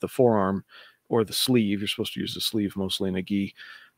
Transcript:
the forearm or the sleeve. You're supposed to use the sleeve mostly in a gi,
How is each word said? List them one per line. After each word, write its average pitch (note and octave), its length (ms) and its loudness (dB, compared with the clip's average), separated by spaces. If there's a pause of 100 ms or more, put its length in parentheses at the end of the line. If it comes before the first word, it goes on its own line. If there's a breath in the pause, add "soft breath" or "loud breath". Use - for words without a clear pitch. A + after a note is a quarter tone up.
the F#2 60 -2
forearm G2+ 580 2 (440 soft breath)
or A2+ 140 2
the F#2+ 100 -4
sleeve. G#2+ 460 2
You're G#2 80 -4
supposed - 260 -4
to - 60 -6
use - 140 -4
the F2+ 80 -8
sleeve G#2 340 0
mostly F#2+ 340 -2
in F#2 60 -2
a F#2 60 -2
gi, G2 320 -2 (440 loud breath)